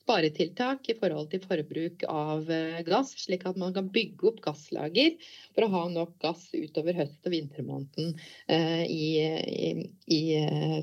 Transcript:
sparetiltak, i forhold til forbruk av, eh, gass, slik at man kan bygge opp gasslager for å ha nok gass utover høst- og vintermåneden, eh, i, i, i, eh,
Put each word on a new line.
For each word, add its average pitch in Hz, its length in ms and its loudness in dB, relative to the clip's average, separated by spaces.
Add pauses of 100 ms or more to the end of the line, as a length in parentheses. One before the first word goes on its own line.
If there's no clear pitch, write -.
sparetiltak, 214 840 2
i 226 80 0
forhold 156 320 0
til 190 120 -4
forbruk 165 680 -4
av, 156 400 -2
eh, 160 320 -2
gass, 202 320 2 (140)
slik 185 180 -2
at 185 160 -4
man 180 160 -2
kan 190 160 -4
bygge - 320 0
opp 226 160 4
gasslager 170 760 0 (340)
for 226 140 4
å 208 40 2
ha 175 220 2
nok 170 260 -2
gass 165 360 -4
utover 160 420 -2
høst- 147 300 -4
og 180 100 -2
vintermåneden, 143 800 -6 (320)
eh, 165 400 2
i, 156 320 0
i, 160 720 -2 (180)
i, 160 240 2
eh, 156 500 2